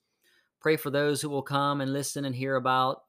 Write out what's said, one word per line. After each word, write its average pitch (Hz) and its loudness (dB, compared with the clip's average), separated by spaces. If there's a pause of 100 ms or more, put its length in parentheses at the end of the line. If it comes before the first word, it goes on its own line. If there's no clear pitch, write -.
(600)
pray 156 2
for 147 -4
those 143 2
who 151 -4
will 139 -2
come 143 0
and 135 -2
listen 143 -4
and 131 -4
hear 135 -2
about 127 2 (100)